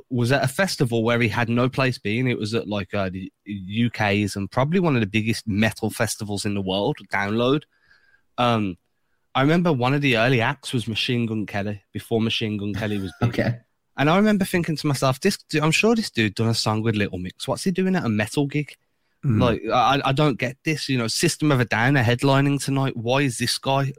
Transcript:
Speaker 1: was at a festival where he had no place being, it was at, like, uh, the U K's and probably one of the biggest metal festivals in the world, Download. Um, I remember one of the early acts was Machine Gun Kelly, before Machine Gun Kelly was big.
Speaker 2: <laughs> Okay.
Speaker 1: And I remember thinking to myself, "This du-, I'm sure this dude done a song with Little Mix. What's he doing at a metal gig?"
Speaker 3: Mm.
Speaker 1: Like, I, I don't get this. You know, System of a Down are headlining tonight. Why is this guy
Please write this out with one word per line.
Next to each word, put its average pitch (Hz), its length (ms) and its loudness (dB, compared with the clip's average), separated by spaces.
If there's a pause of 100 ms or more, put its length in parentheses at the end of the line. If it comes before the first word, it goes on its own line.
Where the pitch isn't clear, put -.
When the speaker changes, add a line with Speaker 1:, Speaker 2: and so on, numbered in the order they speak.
Speaker 1:
was 120 220 0
at 139 140 2
a - 20 0
festival 120 560 0
where 117 160 2
he 120 80 2
had 110 220 -2
no 120 180 2
place 127 300 0
being, 117 300 -2
it 120 120 0
was 107 140 -4
at, 120 160 -2
like, 101 240 -6
uh, 98 160 -2
the 92 220 -10 (120)
U 104 460 -2
K's 104 480 0
and 98 120 -6
probably 151 300 0
one 165 160 2
of 117 60 2
the 104 60 0
biggest 110 380 -2
metal 107 440 0
festivals 104 560 -4
in 101 80 -2
the 98 80 -4
world, 101 340 -2 (160)
Download. 113 520 0 (720)
Um, 110 400 0 (580)
I 131 60 2
remember 165 320 4
one 127 200 2
of 143 80 0
the 135 140 2
early 120 240 4
acts 127 320 -2
was 117 160 -4
Machine 120 380 -2
Gun 110 200 -4
Kelly, 101 460 -6
before 110 300 -2
Machine 110 340 -2
Gun 101 180 -6
Kelly 107 240 -4
was 95 220 -6
big. 113 100 0
Speaker 2:
<laughs> 120 100 -2
Okay. 123 200 -2 (380)
Speaker 1:
And 139 120 2
I 165 60 4
remember 202 300 4
thinking 165 320 -2
to - 100 -4
myself, 135 320 0
"This 196 180 0 (120)
du-, 151 120 0
I'm 156 100 4
sure 214 220 4
this 220 160 0
dude 110 260 0
done 113 120 0
a 117 60 2
song 110 280 0
with 113 140 0
Little 98 220 -2
Mix. 90 320 -8
What's - 160 -4
he 196 60 2
doing 185 260 0
at 139 80 -2
a 117 40 0
metal 107 380 0
gig?" 147 300 -6 (480)
Speaker 3:
Mm. 120 160 2
Speaker 1:
Like, 120 200 2 (120)
I, 127 320 2
I 131 80 2
don't 143 260 2
get 123 240 -4
this. 156 240 -4
You 131 100 0
know, 117 100 0
System 151 440 0
of 131 80 4
a 120 60 2
Down 120 320 2
are 131 60 4
headlining 135 600 2
tonight. 135 320 -2
Why 120 280 0
is 127 140 -2
this 117 200 -2
guy 135 420 0